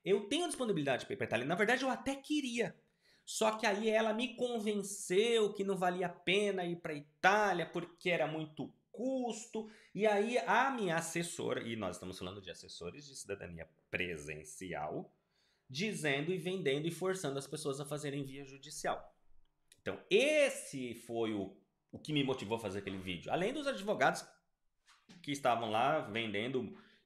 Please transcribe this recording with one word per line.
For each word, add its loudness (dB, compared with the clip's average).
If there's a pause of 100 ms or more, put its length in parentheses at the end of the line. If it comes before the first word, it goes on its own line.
Eu 2
tenho 0
disponibilidade 0
pra -8
ir -4
pra -2
Itália, 0
na 0
verdade 4
eu 2
até -2
queria. -2 (480)
Só 2
que 0
aí 2
ela 4
me -2
convenceu 2
que -2
não 0
valia 2
a -2 (220)
pena 2
ir -2
pra -6
Itália, 4
porque -6
era 4
muito -6 (160)
custo. -4 (240)
E 4
aí 4
a 4
minha 0
assessora, -2
e -4
nós -2
estamos -10
falando -8
de -12
assessores -12
de -18
cidadania -8 (220)
presencial, -6 (560)
dizendo 0
e -2
vendendo 0
e -2
forçando -2
as -6
pessoas -4
a -8
fazerem -4
via -10
judicial. -6 (640)
Então -4
esse 4
foi -2
o, -4 (340)
o -14
que -6
me 6
motivou 0
a -4
fazer -4
aquele -4
vídeo. -6
Além 0
dos -6
advogados 2 (1000)
que -6
estavam 2
lá 4
vendendo -2 (300)